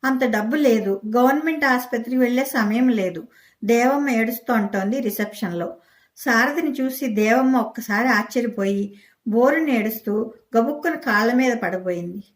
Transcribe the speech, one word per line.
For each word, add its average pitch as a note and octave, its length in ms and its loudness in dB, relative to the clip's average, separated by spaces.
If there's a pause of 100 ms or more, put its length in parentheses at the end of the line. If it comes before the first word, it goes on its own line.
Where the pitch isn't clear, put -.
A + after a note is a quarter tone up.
అంత C4 200 0
డబ్బు A3 320 0
లేదు, A3 460 2 (140)
గవర్నమెంట్ D4 500 2
ఆసుపత్రికి B3 520 -2
వెళ్లే B3 280 2
సమయం A#3+ 440 0
లేదు. F#3 380 -2 (360)
దేవమ్మ B3+ 460 2
ఏడుస్తూ A#3 440 -2
అంటోంది G3+ 460 0
రిసెప్షన్లో. G3+ 800 -6 (400)
సారథిని C#4+ 540 0
చూసి C4 360 -4
దేవమ్మ A#3 500 2
ఒక్కసారి A3+ 500 -2
ఆశ్చర్యపోయి G#3 920 -2 (280)
బోరుని C4 480 2
ఏడుస్తూ G#3+ 580 -2 (240)
గబుక్కున D4 380 0
కాళ్ళ A3+ 380 2
మీద B3+ 240 2
పడబోయింది. F#3 680 -6 (120)